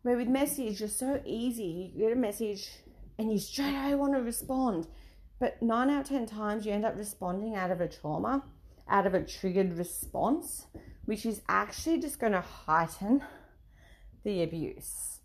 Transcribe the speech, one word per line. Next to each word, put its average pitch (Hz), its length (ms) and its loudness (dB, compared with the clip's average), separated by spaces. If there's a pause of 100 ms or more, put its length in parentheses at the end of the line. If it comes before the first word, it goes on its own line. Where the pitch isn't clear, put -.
Where 240 160 4
with 240 100 0
message, 262 520 2
you're 214 100 -4
so 269 340 -2
easy. 196 680 -4
You 214 140 2
get 226 40 4
a 254 80 2
message 208 480 -2 (500)
and 220 140 0
you 202 60 4
straight 277 380 0
away 277 180 2
want 277 180 4
to 269 80 4
respond. 233 680 0 (520)
But - 220 0
nine 233 260 4
out 285 140 2
of 277 60 -8
ten 262 180 0
times, 214 400 -2
you 208 60 0
end 208 120 0
up 214 140 0
responding 202 560 -4
out 185 160 0
of 175 100 0
a 165 80 2
trauma, 196 560 -2 (440)
out 196 180 6
of 185 80 4
a 175 80 4
triggered 185 560 2
response, - 880 -2 (400)
which 208 180 -4
is 214 240 -2
actually 311 520 2
just 294 180 -6
gonna 202 240 2
heighten 170 800 2 (1000)
the 190 200 0
abuse. - 840 -6